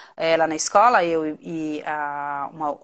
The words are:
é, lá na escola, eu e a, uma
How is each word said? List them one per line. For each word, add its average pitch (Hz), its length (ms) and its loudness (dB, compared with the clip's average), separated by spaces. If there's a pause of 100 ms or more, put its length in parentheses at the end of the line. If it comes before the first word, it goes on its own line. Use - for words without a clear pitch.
(160)
é, 165 220 2
lá 160 80 2
na 160 100 -4
escola, 208 480 4
eu 160 380 -2
e 156 420 -6
a, 143 640 -6
uma 156 340 -6